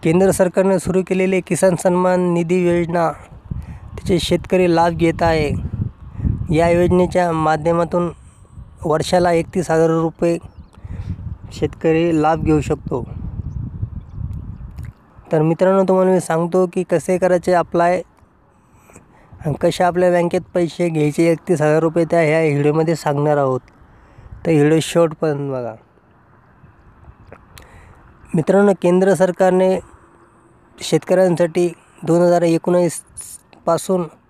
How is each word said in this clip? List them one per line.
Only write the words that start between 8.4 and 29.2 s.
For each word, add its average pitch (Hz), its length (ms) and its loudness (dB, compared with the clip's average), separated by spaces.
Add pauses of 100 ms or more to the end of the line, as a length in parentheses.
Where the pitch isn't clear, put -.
वर्षाला 175 460 2
एकतीस 165 400 -2
हजार 160 180 4
रुपये 165 480 -2 (1120)
शेतकरी 160 680 0
लाभ 156 220 0
घेऊ 156 180 2
शकतो. 139 480 -6 (2250)
तर 156 100 2
मित्रांनो, 185 420 2
तुम्हाला 185 280 2
मी 185 80 4
सांगतो 175 540 -2
की 185 100 -4
कसे 180 340 -2
करायचे 180 360 0
apply 175 480 0 (1400)
आणि 147 80 -2
कसे 175 300 0
आपल्या 175 280 2
बँकेत 175 300 0 (120)
पैसे 175 360 -2
घ्यायचे 151 340 0
एकतीस 165 380 0
हजार 151 180 2
रुपये, 165 260 0
त्या 170 160 2
ह्या 160 180 2
व्हिडिओमध्ये 156 560 0
सांगणार 147 420 0
आहोत. 131 220 0 (840)
तर 170 60 0
व्हिडिओ 156 300 4
शेवटपर्यंत 151 680 -2
बघा. 120 220 -8 (2500)
मित्रांनो, 196 360 4 (100)
केंद्र 185 320 2
सरकारने 185 680 2 (1000)